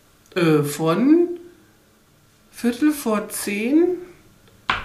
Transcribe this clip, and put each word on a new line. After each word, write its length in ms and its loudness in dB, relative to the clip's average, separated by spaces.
Äh, 220 4
von 640 2
Viertel 400 0
vor 380 -4
zehn 680 0